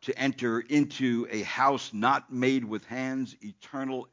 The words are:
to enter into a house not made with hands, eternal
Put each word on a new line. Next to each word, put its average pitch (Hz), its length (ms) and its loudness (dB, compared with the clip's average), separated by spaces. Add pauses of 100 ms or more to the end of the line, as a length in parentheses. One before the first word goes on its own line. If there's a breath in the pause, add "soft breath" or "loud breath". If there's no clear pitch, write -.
to - 160 -4
enter 123 420 0
into 135 720 2
a 104 120 -2
house 131 500 2
not 131 400 0
made 127 320 2
with 107 200 -6
hands, 131 560 -6
eternal 127 720 -8